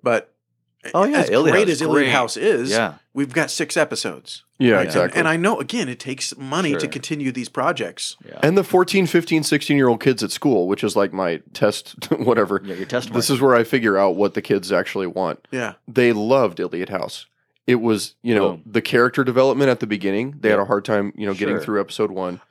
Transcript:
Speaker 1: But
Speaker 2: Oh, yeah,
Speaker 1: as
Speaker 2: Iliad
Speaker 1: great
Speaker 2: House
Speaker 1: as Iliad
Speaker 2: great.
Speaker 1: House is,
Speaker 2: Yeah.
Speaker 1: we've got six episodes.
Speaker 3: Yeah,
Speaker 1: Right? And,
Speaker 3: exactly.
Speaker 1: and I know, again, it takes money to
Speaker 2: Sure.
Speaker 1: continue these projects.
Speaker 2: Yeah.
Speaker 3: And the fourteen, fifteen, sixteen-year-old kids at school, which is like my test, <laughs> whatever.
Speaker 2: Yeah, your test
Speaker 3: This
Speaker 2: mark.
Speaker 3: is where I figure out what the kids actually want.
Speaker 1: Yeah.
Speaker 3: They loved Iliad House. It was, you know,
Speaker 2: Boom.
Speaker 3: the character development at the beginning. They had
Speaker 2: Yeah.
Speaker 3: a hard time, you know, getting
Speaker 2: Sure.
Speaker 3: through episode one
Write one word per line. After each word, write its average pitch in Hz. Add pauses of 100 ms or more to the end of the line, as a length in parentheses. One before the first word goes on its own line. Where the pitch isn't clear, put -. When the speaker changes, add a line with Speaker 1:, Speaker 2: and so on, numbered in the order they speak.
Speaker 1:
But 117 (600)
Speaker 2:
Oh, 185
yeah, 285
Speaker 1:
as -
Speaker 2:
Iliad 147
Speaker 1:
great 202
Speaker 2:
House 170
Speaker 1:
as 147
Iliad 156 (120)
Speaker 2:
great. 127
Speaker 1:
House 120
is, 127
Speaker 2:
Yeah. 104 (180)
Speaker 1:
we've 135
got 147
six -
episodes. 110 (140)
Speaker 3:
Yeah, 123
Speaker 1:
Right? 95
And, -
Speaker 3:
exactly. 90
Speaker 1:
and 165
I 160
know, 185
again, 226
it 127
takes -
money 143
to 160
Speaker 2:
Sure. 147
Speaker 1:
continue 147
these 123
projects. 127 (100)
Speaker 2:
Yeah. -
Speaker 3:
And 165
the 196
fourteen, 180
fifteen, 165
sixteen-year-old 139
kids 123
at 95
school, 104
which 101
is 101
like 101
my 87 (120)
test, - (160)
<laughs> 160
whatever. 101
Speaker 2:
Yeah, 95
your 92
test 117
Speaker 3:
This 117
Speaker 2:
mark. 135
Speaker 3:
is 120
where 131
I 117
figure 113
out 95
what 101
the 107
kids 98
actually 95
want. 90
Speaker 1:
Yeah. 123 (140)
Speaker 3:
They 120
loved 107
Iliad 87
House. - (400)
It 123
was, 110
you 117
know, 98
Speaker 2:
Boom. 85
Speaker 3:
the 113
character 123
development 131
at 120
the 113
beginning. 104
They 113
had 104
Speaker 2:
Yeah. 101
Speaker 3:
a 98
hard 101
time, 101
you 104
know, 98
getting 101
Speaker 2:
Sure. -
Speaker 3:
through 104
episode 101
one 92 (100)